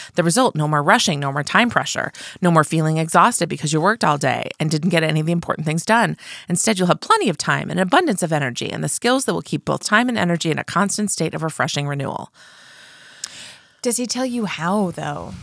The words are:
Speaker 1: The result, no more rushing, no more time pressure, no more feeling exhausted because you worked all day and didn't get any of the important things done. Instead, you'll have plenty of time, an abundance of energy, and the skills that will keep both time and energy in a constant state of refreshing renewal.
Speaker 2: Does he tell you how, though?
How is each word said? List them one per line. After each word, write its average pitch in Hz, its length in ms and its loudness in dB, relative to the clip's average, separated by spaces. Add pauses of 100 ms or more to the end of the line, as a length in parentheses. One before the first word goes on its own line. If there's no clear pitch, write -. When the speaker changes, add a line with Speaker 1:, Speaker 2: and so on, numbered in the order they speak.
(160)
Speaker 1:
The 170 80 2
result, 185 320 2
no 151 120 2
more 151 140 2 (140)
rushing, 160 240 0
no 143 100 -2
more 143 140 -2
time 226 260 2
pressure, - 400 -2 (320)
no 180 80 4
more 160 140 6
feeling 160 360 2
exhausted 175 500 4
because 147 240 -2
you 156 80 2
worked 214 240 2
all 147 120 2
day 127 320 -2 (120)
and 156 100 0
didn't 160 200 2
get 165 120 4
any 156 160 2
of 156 60 0
the 170 80 0
important 165 320 -2
things 156 180 -2
done. 214 320 2 (320)
Instead, 185 320 0
you'll 180 80 4
have 160 140 2
plenty 427 260 2
of 165 100 0
time, - 320 -2
an 156 100 -2
abundance 226 440 2
of 160 80 -2
energy, 139 400 -2
and - 100 -6
the 151 60 -2
skills 262 380 0
that 185 80 0
will 165 80 -2
keep - 240 -6
both 139 180 -4
time 233 240 2
and 240 100 -2
energy 170 340 0
in 139 60 -2
a - 60 -6
constant 196 480 -2
state - 240 -4
of 151 80 -6
refreshing 151 420 -2
renewal. 143 460 -6 (1500)
Speaker 2:
Does 240 160 -2
he 247 80 -4
tell 254 200 -4
you 240 200 -4
how, 180 460 -2
though? 147 520 -8